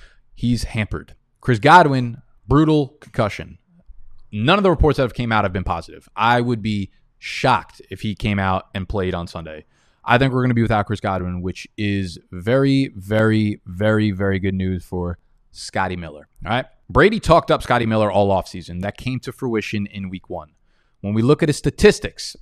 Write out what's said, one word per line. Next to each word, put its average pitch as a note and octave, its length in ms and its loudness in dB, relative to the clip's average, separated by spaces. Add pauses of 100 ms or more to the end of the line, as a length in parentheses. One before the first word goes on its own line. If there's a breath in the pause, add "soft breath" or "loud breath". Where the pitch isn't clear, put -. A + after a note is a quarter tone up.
(340 soft breath)
He's A#2+ 300 -2
hampered. - 500 -6 (280)
Chris A#2+ 160 0
Godwin, C3+ 640 6 (240)
brutal D3 540 2
concussion. G2 580 -6 (720)
None B2 260 2
of G#3 40 0
the F#3+ 80 4
reports D3 260 2
that C#3 60 0
have A#2+ 120 -2
came A#2+ 180 -4
out G#2+ 120 2
have F#2+ 80 -2
been F#2 120 -4
positive. E2 520 -8
I A#2+ 240 2
would A#2+ 220 -2
be G#2 300 -4 (260)
shocked - 720 -2
if - 120 -14
he G#2+ 120 -4
came G#2 240 -2
out F#2+ 360 0
and F#2+ 140 -8
played F#2 260 -2
on F2 120 -6
Sunday. D#2+ 380 -14 (400)
I A#2 120 4
think C3 160 4
we're B2+ 100 0
gonna B2+ 120 2
be A#2 80 2
without G#2+ 240 0
Chris G#2+ 140 -4
Godwin, F2+ 420 -4
which F2+ 240 -10 (100)
is G2 420 -4 (120)
very, C3+ 640 0
very, G#2+ 720 2
very, G#2+ 460 0
very F#2+ 260 -2
good F#2+ 160 -2
news F#2 300 -2
for F2 340 -6 (320)
Scotty F#2 460 -6
Miller. D2+ 320 -14 (160)
All E2+ 80 -4
right. B2+ 140 -2 (220)
Brady F#3+ 300 4
talked E3 320 2
up D#3 120 0
Scotty A#2+ 240 0
Miller A2 260 2
all G2+ 160 2
offseason. F2+ 540 -4
That G2+ 140 -6
came B2+ 240 -6
to B2+ 120 -12
fruition A2 540 -4
in G2 220 -12
week F#2 220 -14
one. D#2 220 -12 (480)
When G2+ 140 -4
we A2 80 2
look C#3 200 4
at D#3+ 60 0
his C#3+ 80 0
statistics, - 840 0